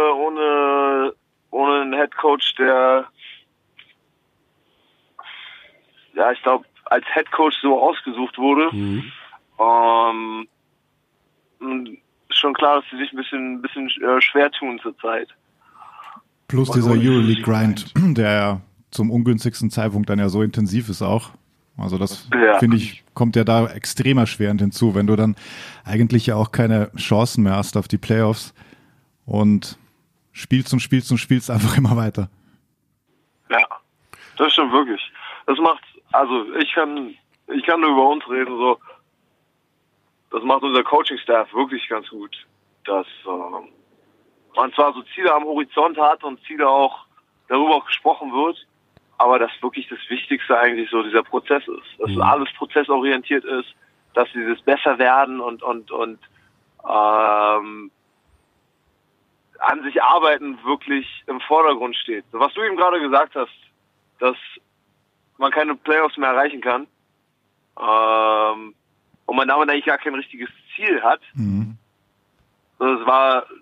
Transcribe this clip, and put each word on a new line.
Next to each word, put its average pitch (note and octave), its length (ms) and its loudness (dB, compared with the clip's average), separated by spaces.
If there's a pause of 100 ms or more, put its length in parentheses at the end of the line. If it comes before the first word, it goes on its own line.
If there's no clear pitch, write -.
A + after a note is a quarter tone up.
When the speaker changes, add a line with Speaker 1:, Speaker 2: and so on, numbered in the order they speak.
(160)
Speaker 1:
ohne, C#3+ 960 0 (380)
ohne C#3 300 0
einen C3+ 120 -6
Headcoach, C#3+ 640 0
der, C3 500 2 (3000)
ja, A2 160 2
ich B2 120 -4
glaub, B2+ 220 0 (200)
als B2 280 0
Headcoach D#3 480 0
so C#3 180 2
ausgesucht B2+ 580 -4
wurde, C#3 380 2
Speaker 2:
Mhm. G2+ 360 -6 (480)
Speaker 1:
ähm, A2+ 880 2 (1800)
schon C#3+ 240 0
klar, D3 280 2
dass - 100 -12
sie B2+ 60 -14
sich C3+ 160 -8
ein C3 40 -14
bisschen, C3 380 -8
ein B2 60 -12
bisschen, C3 280 -8 (120)
äh, B2+ 200 2
schwer C#3+ 300 4
tun B2+ 300 -8
zurzeit. A2+ 480 -6 (1160)
Speaker 3:
Plus C3 220 0
Speaker 1:
Und - 80 0
Speaker 3:
dieser A#2+ 140 4
Speaker 1:
ohne A2+ 100 4
Speaker 3:
Euroleague-Grind, A2 920 2
<clears throat> E3 220 2
der G#2+ 140 2
ja G2+ 300 0 (300)
zum A2 200 0
ungünstigsten A#2 580 0
Zeitpunkt G#2 400 -2
dann G2+ 100 0
ja G2+ 100 2
so G2+ 120 0
intensiv G#2+ 480 -2
ist F2+ 120 -6
auch. G2+ 280 -2 (480)
Also F#2+ 200 -6
das, F#2+ 360 -6
Speaker 1:
Ja. A2 260 4
Speaker 3:
finde A#2 180 4
ich, A2+ 260 -6 (100)
kommt A#2 220 0
ja A#2 80 4
da A#2 240 2
extrem C3 500 -2
erschwerend G#2 440 0
hinzu, G#2 340 0
wenn G2+ 120 2
du G#2+ 80 4
dann G#2+ 200 2 (500)
eigentlich A2+ 420 2
ja A#2 80 0
auch A2 160 0
keine A2 440 2
Chancen A2+ 480 2
mehr G2 120 2
hast G2+ 220 -2
auf G2+ 100 -4
die G#2+ 100 -2
Playoffs A2 560 0 (720)
und G#2 520 2 (560)
spielst - 400 -2
und B2+ 80 2
spielst - 300 0
und C#3 80 2
spielst B2+ 320 0
einfach A2 260 2
<laughs> - 0 -
immer A#2+ 180 4
weiter. G#2+ 340 -2 (1200)
Speaker 1:
Ja, A#2 160 2 (720)
das D3+ 160 2
stimmt C3+ 200 2
wirklich. B2+ 280 2 (440)
Das C3 140 0
macht, E3 240 0 (280)
also B2 440 0
ich D3+ 180 -2
kann, D3 420 -4 (320)
ich C3+ 180 -6
kann E3+ 160 2
nur D#3 100 4
über C3+ 180 6
uns D3 200 -4
reden, B2+ 280 -4
so, B2 200 2 (1500)
das A2 120 -8
macht C3+ 200 2
unser B2+ 200 0
Coaching-Staff A#2+ 680 0
wirklich C3 340 -4
ganz A2 220 -8
gut, G#2+ 260 -16 (500)
dass, G2 220 -2 (180)
ähm, F2+ 440 -10 (840)
man B2+ 180 0
zwar C#3+ 200 2
so B2 80 -12 (140)
Ziele F3+ 180 2
am D3+ 120 2
Horizont D3+ 520 0
hat D3+ 280 2
und C3 200 -12
Ziele D3+ 220 -2
auch, C#3 380 2 (420)
darüber D3+ 300 2
auch C#3 80 -4
gesprochen D3 480 -2
wird, D3+ 240 -2 (600)
aber B2 220 6
dass A#2 120 0 (100)
wirklich B2 280 -8
das A2+ 80 -14 (100)
Wichtigste B2+ 500 -2
eigentlich A#2 340 2
so A2+ 120 0
dieser G#2+ 200 2
Prozess - 440 -2
ist, - 320 -14
dass G#2+ 120 -4
Speaker 2:
Mhm. F#2+ 100 -2
Speaker 1:
alles C#3 260 2 (100)
prozessorientiert C3+ 880 -2
ist, C3 240 -6 (460)
dass B2 200 2
dieses A#2 280 -6
besser C#3 380 2
werden C3 420 4
und, A#2 220 -8
und, A#2 280 -6
und, A2+ 280 -6 (680)
ähm, G#2+ 1040 0 (1700)
an C#3+ 240 -2
sich C#3+ 180 -2
arbeiten C#3+ 600 2
wirklich C3+ 420 -4 (220)
im B2+ 140 -8
Vordergrund C#3 560 2
steht. A2 340 -8
So, A2+ 80 -8
was C#3 140 0
du G3+ 80 -8
eben G#3 160 -2
gerade F3 240 2
gesagt C#3+ 340 0
hast, B2+ 160 -6 (680)
dass B2+ 180 0 (1000)
man C#3 140 0
keine D3+ 240 -2
Playoffs D3+ 420 0
mehr C#3 120 -2
erreichen C3+ 320 0
kann, B2 260 -4 (920)
ähm, A2 920 0 (520)
und B2 100 -4
man C3 120 0
damit D3 220 2
eigentlich C#3+ 160 -2
gar D3 140 0
kein C#3+ 160 -8
richtiges B2 340 -14 (260)
Ziel F#3 280 -2
hat, C3 180 2 (140)
Speaker 3:
Mhm. A2 420 -4 (1000)
Speaker 1:
das B2+ 260 -2
war, C3 400 4 (160)